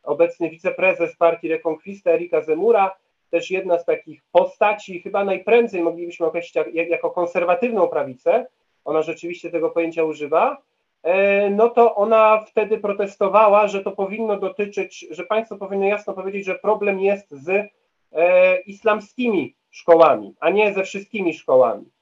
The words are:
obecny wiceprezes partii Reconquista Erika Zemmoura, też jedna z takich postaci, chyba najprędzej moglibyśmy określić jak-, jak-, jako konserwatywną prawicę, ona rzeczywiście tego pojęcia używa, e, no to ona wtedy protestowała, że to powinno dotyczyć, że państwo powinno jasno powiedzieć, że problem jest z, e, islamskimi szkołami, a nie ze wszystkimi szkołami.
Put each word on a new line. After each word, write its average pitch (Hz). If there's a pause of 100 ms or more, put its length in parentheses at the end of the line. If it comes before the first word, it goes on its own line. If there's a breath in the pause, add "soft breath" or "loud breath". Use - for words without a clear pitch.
obecny 170
wiceprezes 175
partii 165
Reconquista 165
Erika 160
Zemmoura, 190 (340)
też 170
jedna 185
z 170
takich 156 (100)
postaci, 185
chyba 196
najprędzej 202
moglibyśmy 170
określić 170
jak-, 160
jak-, 165
jako 165
konserwatywną 175
prawicę, 165 (380)
ona 156
rzeczywiście 170
tego 165
pojęcia 165
używa, 156 (400)
e, 196
no 214
to 233
ona 220
wtedy 208
protestowała, 202
że 196
to 196
powinno 202
dotyczyć, 190
że 170
państwo 220
powinno 196
jasno 208
powiedzieć, 196
że 185
problem 202
jest 196
z, 143 (640)
e, 180
islamskimi 208 (160)
szkołami, 143
a 156
nie 208
ze 190
wszystkimi 196
szkołami. 120 (180)